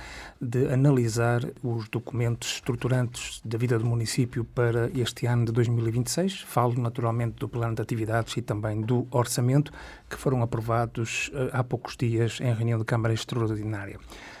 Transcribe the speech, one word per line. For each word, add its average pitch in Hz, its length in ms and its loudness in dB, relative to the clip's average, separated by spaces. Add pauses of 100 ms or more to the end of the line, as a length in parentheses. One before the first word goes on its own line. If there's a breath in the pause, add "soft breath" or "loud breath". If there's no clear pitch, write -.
(400 loud breath)
de 123 280 0
analisar 120 720 4 (220)
os 117 240 -2
documentos 117 680 -2
estruturantes 123 880 -2
da 117 140 -4
vida 120 220 2
do 113 60 0
município 117 580 0
para 117 500 2
este 123 320 -2
ano 120 200 4
de 113 60 -2
dois 117 180 4
mil 117 180 2
e 113 40 0
vinte 120 160 0
e - 40 -4
seis. 190 300 0
Falo 120 380 2
naturalmente 117 580 -2
do - 100 -4
plano 117 260 -2
de 113 80 -4
atividades 110 540 -2
e 117 60 -2
também 107 400 -2
do 123 280 0
orçamento, 123 600 2 (360 loud breath)
que - 100 -10
foram 131 260 2
aprovados, 117 880 -2
eh, 131 200 -2
há 123 100 2
poucos - 340 -4
dias 113 440 2
em 123 120 2
reunião 117 240 0
de 110 80 -2
Câmara 113 280 2
Extraordinária. 107 840 -2 (420 loud breath)